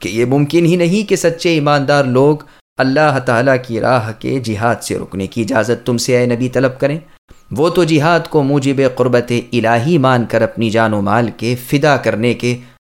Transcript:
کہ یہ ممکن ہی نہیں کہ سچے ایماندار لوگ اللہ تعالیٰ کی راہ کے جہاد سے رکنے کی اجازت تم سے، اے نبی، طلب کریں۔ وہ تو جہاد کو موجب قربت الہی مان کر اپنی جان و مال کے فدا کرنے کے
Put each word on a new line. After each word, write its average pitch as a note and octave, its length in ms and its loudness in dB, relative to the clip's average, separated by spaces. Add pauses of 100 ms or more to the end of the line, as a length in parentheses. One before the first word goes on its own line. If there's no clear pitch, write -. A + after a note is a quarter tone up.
کہ - 80 -8
یہ A2 160 0
ممکن D3 420 2
ہی F3 100 4
نہیں F3+ 320 0
کہ F#3+ 80 0
سچے E3 320 -2
ایماندار C#3+ 560 2
لوگ C3+ 320 2 (400)
اللہ C3+ 500 2
تعالیٰ B2+ 300 2 (100)
کی A2 140 -4
راہ A2+ 380 0
کے B2+ 220 -4
جہاد A2 420 -2
سے F#2 160 -4
رکنے F#2 280 -8
کی A#2 140 -6
اجازت A2 460 -2
تم B2 100 0
سے، B2 220 0
اے B2 80 2
نبی، B2 220 -2
طلب B2+ 320 -2
کریں۔ C#3+ 180 -2 (520)
وہ D3 180 0
تو F3 160 2
جہاد D#3+ 440 2
کو D3+ 140 0
موجب C#3 380 0 (140)
قربت A#2+ 380 0 (200)
الہی A#2+ 460 2
مان B2+ 260 2
کر A2+ 180 0
اپنی A2+ 280 -2
جان A2 240 0
و G#2 60 0
مال G#2+ 360 0
کے A#2+ 180 -4 (120)
فدا C#3+ 300 2
کرنے A2+ 380 0
کے A#2+ 220 -4 (320)